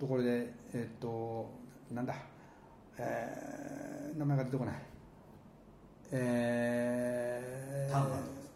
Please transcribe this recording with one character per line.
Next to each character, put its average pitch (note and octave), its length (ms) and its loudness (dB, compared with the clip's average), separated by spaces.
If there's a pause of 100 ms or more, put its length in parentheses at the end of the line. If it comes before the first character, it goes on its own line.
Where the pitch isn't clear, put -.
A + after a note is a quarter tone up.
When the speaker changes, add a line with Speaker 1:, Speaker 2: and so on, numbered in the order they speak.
Speaker 1:
と C#3 60 0
こ C3 100 4
ろ B2 80 6
で、 A#2+ 280 4 (200)
え A#2 200 -2
っ - 60 -14
と、 A2+ 500 -2 (440)
な A#2+ 100 0
ん B2+ 40 0
だ、 A#2+ 80 0 (840)
え - 1160 -4
ー、 D#3 40 -2
名 D3 80 2
前 C#3+ 100 6
が C3 80 6
出 B2 60 -2
て C#3 80 2
こ B2 60 2
な G2+ 80 0
い。 - 20 -4 (1400)
え B2 1800 2
ー、 C#3 40 0
Speaker 2:
丹 C#3 100 8
波 C3+ 60 4
の C3 80 2
方 - 40 0
で - 60 -4
す。 - 40 -6 (260)